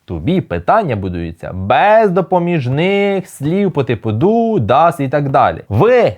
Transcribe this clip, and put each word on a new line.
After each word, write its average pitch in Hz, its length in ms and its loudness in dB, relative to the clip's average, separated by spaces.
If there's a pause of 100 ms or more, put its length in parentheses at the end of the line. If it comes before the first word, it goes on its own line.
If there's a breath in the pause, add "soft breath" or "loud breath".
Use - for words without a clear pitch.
to 85 120 -8
be? 156 200 -2
Питання 135 560 -2
будуються 87 560 -8
без 175 580 2
допоміжних 175 1160 0
слів 175 440 -2
по 139 120 -2
типу 113 260 -4
do, 202 560 0
does 151 360 2
і 135 60 -2
так 147 200 -2
далі. 117 400 2
Ви 180 500 2